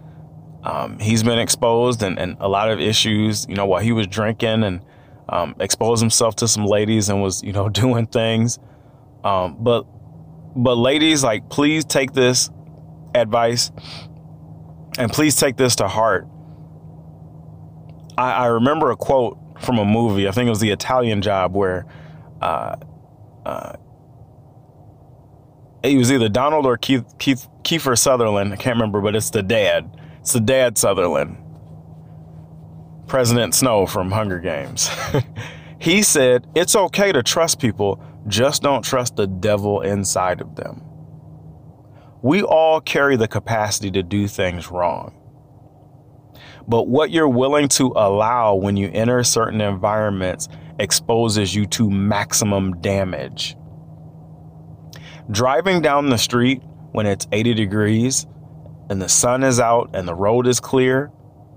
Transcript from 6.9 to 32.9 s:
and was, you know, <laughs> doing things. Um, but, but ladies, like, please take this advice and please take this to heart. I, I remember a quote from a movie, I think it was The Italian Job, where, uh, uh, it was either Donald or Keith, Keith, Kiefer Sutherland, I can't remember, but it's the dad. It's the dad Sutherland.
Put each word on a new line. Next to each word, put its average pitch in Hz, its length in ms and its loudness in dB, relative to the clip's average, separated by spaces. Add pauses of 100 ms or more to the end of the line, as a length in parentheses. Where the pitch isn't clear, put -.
and 101 140 0
was, 95 200 -2
you 101 100 -8
know, 101 160 0
<laughs> 104 160 -2
doing 117 220 2
things. 113 520 0 (640)
Um, 92 380 -2
but, 117 260 0 (680)
but 123 220 2
ladies, 147 460 2
like, 110 260 -2
please 151 360 0
take 135 280 -2
this 127 380 2 (640)
advice 117 560 0 (1300)
and 120 120 0
please 151 260 2
take 143 200 2
this 127 200 2
to 104 120 0
heart. 107 400 0 (1900)
I, 127 160 0
I 123 140 0
remember 127 440 2
a 113 60 0
quote 131 420 0 (220)
from 123 180 0
a 104 60 2
movie, 101 440 2
I - 20 -2
think 120 160 0
it 120 40 2
was 104 100 0
The 110 100 2
Italian 110 520 0
Job, 92 320 0
where, 90 320 -2 (540)
uh, 64 360 -4 (680)
uh, - 280 -10 (2000)
it 135 140 4
was 123 140 4
either 120 180 4
Donald 139 380 2
or 120 100 2
Keith, 123 280 0 (140)
Keith, - 280 -2 (160)
Kiefer 139 360 0
Sutherland, 107 540 2
I 101 40 -8
can't 120 200 -2
remember, 107 240 0
but 104 160 0
it's 107 140 -2
the 107 120 0
dad. 92 480 0 (300)
It's - 120 -4
the 123 80 0
dad 123 380 2
Sutherland. 87 580 0 (1700)